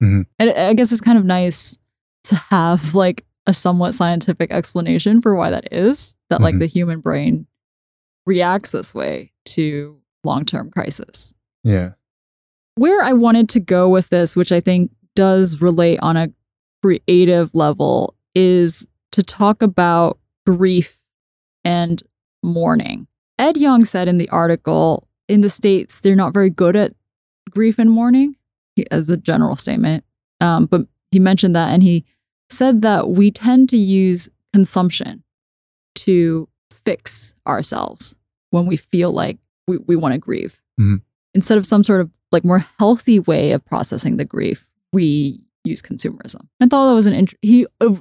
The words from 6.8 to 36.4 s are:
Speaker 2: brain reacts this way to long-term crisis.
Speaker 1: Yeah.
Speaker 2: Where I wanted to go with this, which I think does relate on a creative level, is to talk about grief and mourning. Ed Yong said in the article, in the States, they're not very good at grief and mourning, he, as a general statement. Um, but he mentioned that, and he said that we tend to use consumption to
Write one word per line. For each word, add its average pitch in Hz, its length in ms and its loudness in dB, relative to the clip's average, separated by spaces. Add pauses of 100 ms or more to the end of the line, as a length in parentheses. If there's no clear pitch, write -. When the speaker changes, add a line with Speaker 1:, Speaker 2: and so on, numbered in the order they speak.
Speaker 2:
brain 156 440 -4 (800)
reacts 180 460 -2
this - 240 -4
way 69 360 -10 (140)
to 151 540 -6 (240)
long-term - 480 -6
crisis. - 600 -6 (300)
Speaker 1:
Yeah. 92 280 -2 (840)
Speaker 2:
Where 349 280 2
I 262 100 0
wanted 233 360 4
to 240 120 -2
go 180 280 0
with 185 200 2
this, 175 260 0
which 180 160 0
I 175 80 2
think 180 320 0 (240)
does 190 460 0
relate 170 400 2
on 165 160 0
a 165 120 -2 (540)
creative 180 720 2
level, 147 600 -2 (180)
is 180 520 2 (280)
to 196 100 0
talk - 380 -2
about 175 580 0 (260)
grief 185 540 0 (640)
and 170 400 -4 (400)
mourning. - 640 -4 (320)
Ed 311 180 0
Yong 262 280 4
said 180 240 -2
in 180 80 2
the 170 120 -2
article, 165 800 -2 (220)
in 208 120 4
the 202 80 2
States, - 520 0
they're 196 140 2
not 185 180 0
very 196 160 2
good 175 260 0
at 208 180 0 (560)
grief 220 300 0
and 226 100 4
mourning, 247 460 2 (400)
he, - 160 -2
as 156 180 -2
a 180 80 0
general 156 380 -2
statement. - 480 -2 (380)
Um, 170 240 2
but 165 160 0 (300)
he 185 80 4
mentioned 185 360 2
that, 165 180 -2
and 180 80 2
he 175 220 2 (460)
said 254 320 2
that 214 280 0
we 202 220 4
tend 254 380 2
to 247 80 0
use 190 500 0 (260)
consumption 190 720 0 (720)
to 165 520 0 (380)